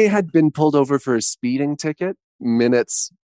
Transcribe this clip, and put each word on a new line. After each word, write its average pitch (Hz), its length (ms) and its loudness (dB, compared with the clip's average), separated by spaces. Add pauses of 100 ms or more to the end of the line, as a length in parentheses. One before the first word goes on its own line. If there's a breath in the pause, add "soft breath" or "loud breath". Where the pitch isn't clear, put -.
had 202 300 2
been 156 200 2
pulled 151 240 0
over 139 240 2
for 131 160 -2
a 110 80 0
speeding 139 540 -4
ticket 170 400 -6 (220)
minutes 120 720 0 (260)